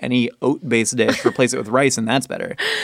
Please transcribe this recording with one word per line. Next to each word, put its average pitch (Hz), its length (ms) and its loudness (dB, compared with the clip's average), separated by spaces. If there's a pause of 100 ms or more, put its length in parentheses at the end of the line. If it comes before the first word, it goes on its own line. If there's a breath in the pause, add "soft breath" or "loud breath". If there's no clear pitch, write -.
any 123 300 0 (120)
oat-based 123 540 0
dish, - 300 0
replace 120 260 2
it 131 60 -4
with 110 100 -6
rice, 131 300 2
and 113 100 -2
that's 127 180 0
better. - 280 -6 (300 loud breath)